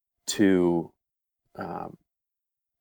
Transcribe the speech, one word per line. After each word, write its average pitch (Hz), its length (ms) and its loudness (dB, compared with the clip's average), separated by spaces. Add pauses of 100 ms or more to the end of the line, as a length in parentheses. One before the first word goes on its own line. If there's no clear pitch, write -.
(280)
to, 90 640 2 (640)
um, 87 400 -12 (840)